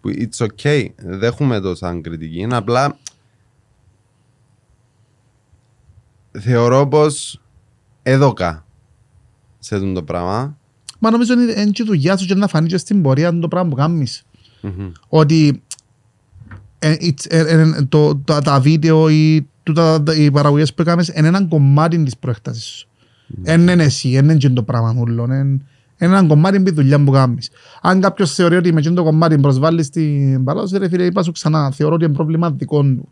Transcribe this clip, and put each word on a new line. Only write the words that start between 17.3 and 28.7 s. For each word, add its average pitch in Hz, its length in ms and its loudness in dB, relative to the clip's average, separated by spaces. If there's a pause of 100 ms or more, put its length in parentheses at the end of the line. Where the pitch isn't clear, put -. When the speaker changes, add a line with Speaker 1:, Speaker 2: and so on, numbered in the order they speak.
Speaker 2:
ε, 156 280 2
το, 151 280 2
τα, 147 240 -2
τα 139 200 2
βίντεο 156 480 2
ή 156 380 2 (160)
τούτα, 160 400 2 (140)
οι 151 140 4
παραγωγές 143 440 2
που - 80 -4
έκαμες 170 260 0
είναι 160 200 0
ένα 190 180 2
κομμάτι 160 560 2
της 131 140 -4
προέκτασης 117 480 -10
σου. - 240 -20 (380)
Speaker 1:
Μμμ. - 200 -16
Speaker 2:
Εν 165 220 4
είναι 175 160 4
εσύ, 131 300 0
εν 135 100 4
είναι 156 120 4
και 139 140 2
το 123 120 0
πράγμα 113 380 -2
όλο, 117 220 -2
εν, 120 80 -4
εν 139 800 -4
είναι 185 100 4
ένα 185 100 4
κομμάτι 175 320 4
που 185 80 2
η 185 40 -2
δουλειά 143 320 2
που 139 60 2
κάνεις. 127 400 0 (320)
Αν 185 180 2
κάποιος 190 340 0
θεωρεί 175 220 2
ότι 180 160 2